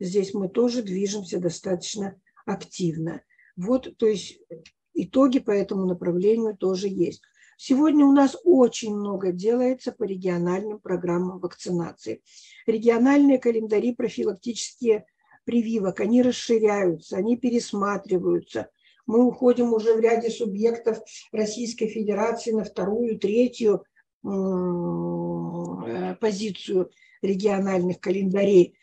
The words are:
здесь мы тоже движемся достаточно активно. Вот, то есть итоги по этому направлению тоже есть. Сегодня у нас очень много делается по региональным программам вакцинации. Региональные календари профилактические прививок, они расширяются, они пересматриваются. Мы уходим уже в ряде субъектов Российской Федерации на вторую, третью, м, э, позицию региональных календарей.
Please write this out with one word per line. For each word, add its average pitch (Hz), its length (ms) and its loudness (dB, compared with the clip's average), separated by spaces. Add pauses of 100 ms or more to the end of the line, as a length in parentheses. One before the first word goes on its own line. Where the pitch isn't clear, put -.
здесь 190 320 -2
мы 196 160 -4
тоже 240 340 0
движемся 196 560 -4
достаточно 185 760 -6 (300)
активно. 165 760 -6 (340)
Вот, 226 420 -4
то 233 100 0
есть 208 320 -4 (540)
итоги 262 460 2
по - 120 -4
этому 196 340 0
направлению 185 720 0
тоже 190 320 -2
есть. 190 320 -4 (360)
Сегодня 294 480 4
у 277 60 8
нас 277 320 6
очень 240 520 4
много 202 360 -4
делается 240 640 0
по - 100 -6
региональным 185 760 -2
программам 180 600 -4
вакцинации. 180 800 -8 (460)
Региональные 240 680 6
календари 226 580 0
профилактические 220 1080 -2 (400)
прививок, 220 560 -2
они 233 200 4
расширяются, 208 960 0
они 220 200 0
пересматриваются. 202 1300 -2 (360)
Мы 226 180 4
уходим 240 500 2
уже 220 220 2
в 220 40 0
ряде 226 300 2
субъектов 220 720 -2 (320)
Российской 220 560 -4
Федерации 214 640 -2
на 220 140 0
вторую, 220 540 -4
третью, 214 640 2 (400)
м, 175 1600 -4
э, 185 300 -6
позицию 196 760 -4 (300)
региональных 190 800 0
календарей. 196 840 2